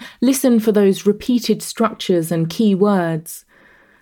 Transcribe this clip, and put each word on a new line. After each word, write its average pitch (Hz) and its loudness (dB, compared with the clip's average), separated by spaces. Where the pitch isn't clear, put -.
listen 247 2
for 220 2
those 196 2
repeated 214 0
structures 180 -2
and 165 -2
key 208 0
words. 175 -2